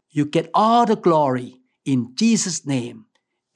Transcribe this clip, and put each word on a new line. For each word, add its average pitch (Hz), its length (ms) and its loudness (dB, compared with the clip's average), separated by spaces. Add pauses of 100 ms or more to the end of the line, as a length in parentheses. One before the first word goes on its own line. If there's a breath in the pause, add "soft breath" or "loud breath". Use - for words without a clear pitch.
You 147 160 -2
get 160 280 -2
all 226 320 4
the 208 100 2
glory 147 640 0 (240)
in 127 320 -2
Jesus' 214 500 0
name. 120 420 -6 (480)